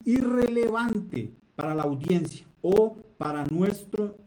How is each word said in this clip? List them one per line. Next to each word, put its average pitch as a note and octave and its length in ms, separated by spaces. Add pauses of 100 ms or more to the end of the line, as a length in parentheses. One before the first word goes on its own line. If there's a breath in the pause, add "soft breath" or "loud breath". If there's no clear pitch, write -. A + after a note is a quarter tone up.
y A#3+ 120
relevante A#3 1120 (240)
para D#3 180
la D#3 100
audiencia D3 640 (160)
o G#3+ 360 (200)
para D3 280
nuestro G3+ 800